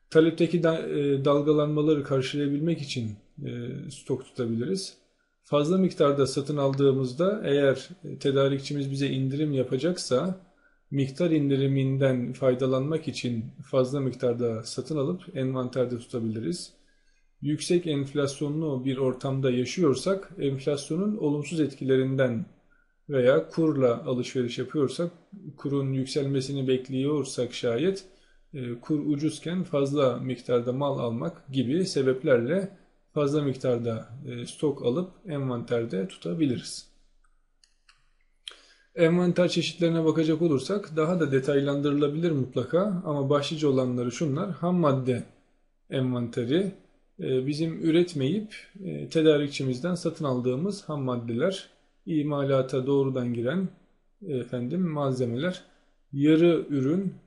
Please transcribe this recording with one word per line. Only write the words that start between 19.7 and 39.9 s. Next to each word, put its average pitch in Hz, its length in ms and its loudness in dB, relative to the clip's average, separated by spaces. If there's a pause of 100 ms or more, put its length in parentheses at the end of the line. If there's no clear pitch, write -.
enflasyonun 151 800 -2
olumsuz 147 440 -2
etkilerinden 131 840 2 (640)
veya 135 380 4
kurla 135 560 2
alışveriş 123 540 -2
yapıyorsak 151 520 -2 (460)
kurun 139 360 -2
yükselmesini 135 760 -2
bekliyorsak 131 840 -2
şayet, 139 500 -2 (500)
e, 123 260 -8
kur 151 260 -2
ucuzken 151 580 -2
fazla 139 520 2
miktarda 123 560 -2
mal 139 260 -2
almak 131 540 -6
gibi 135 340 0
sebeplerle 135 880 2 (380)
fazla 147 280 0
miktarda, 120 640 -2 (180)
e, 123 200 -10
stok - 380 -2
alıp 147 260 0 (160)
envanterde 123 840 -4
tutabiliriz. 156 800 -4 (2000)
Envanter 175 540 4
çeşitlerine 165 560 0